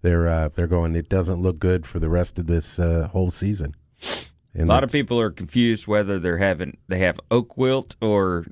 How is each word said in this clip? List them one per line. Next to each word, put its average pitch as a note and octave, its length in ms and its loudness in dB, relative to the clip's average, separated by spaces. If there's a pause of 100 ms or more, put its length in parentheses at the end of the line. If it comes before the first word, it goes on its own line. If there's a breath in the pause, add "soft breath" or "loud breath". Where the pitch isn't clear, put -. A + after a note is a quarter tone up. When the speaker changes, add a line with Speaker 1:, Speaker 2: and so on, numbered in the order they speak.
Speaker 1:
They're, E2+ 240 4
uh, E2 220 2
they're F2 180 -2
going, E2 300 0
"It E2 140 -4
doesn't F2+ 320 0
look F2+ 160 0
good F2+ 260 0
for - 140 -8
the D#2+ 100 0
rest F2 300 0
of E2+ 80 -4
this, E2 320 -2
uh, E2 340 0
whole F#2 180 0
season." G2 440 -4 (800 loud breath)
And - 100 0
Speaker 2:
A - 20 2
lot A#2+ 160 6
of C3+ 80 -2
Speaker 1:
that's C#3+ 80 0
Speaker 2:
people A#2+ 220 0
are G#2+ 100 0
confused A2+ 560 0
whether G#2 320 0
they're E2+ 200 0
having, F#2 400 -2 (100)
they F#2 120 -2
have F2+ 200 2 (100)
oak A#2+ 280 0
wilt C3 420 0
or F#2+ 520 0